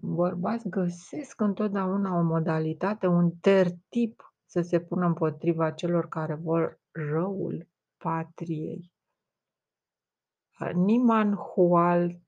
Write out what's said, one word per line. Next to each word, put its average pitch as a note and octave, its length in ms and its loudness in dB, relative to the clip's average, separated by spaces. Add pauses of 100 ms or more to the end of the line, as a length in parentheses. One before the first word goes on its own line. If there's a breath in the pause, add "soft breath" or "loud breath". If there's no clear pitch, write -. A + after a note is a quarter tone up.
bărbați F3+ 680 -2
găsesc F3+ 720 -6
întotdeauna G3 760 -2
o F3 40 2
modalitate, D#3+ 840 0
un F3 240 4
tertip F#3+ 1000 0 (120)
să - 160 -2
se E3+ 180 0
pună F3 260 -2
împotriva E3 680 0
celor E3+ 360 -2
care D#3 260 -6
vor E3 460 -2 (120)
răul E3 760 -4 (300)
patriei. E3 960 -6 (1800)
Niman G#3+ 680 2
hual F3 920 2